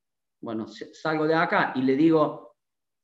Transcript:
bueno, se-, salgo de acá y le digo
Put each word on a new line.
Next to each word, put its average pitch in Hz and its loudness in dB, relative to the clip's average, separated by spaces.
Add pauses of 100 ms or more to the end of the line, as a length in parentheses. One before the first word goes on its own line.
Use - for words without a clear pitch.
(400)
bueno, 113 -8
se-, - -16
salgo 156 -4
de 160 2
acá 170 0
y 131 -2
le 131 2
digo 156 2 (580)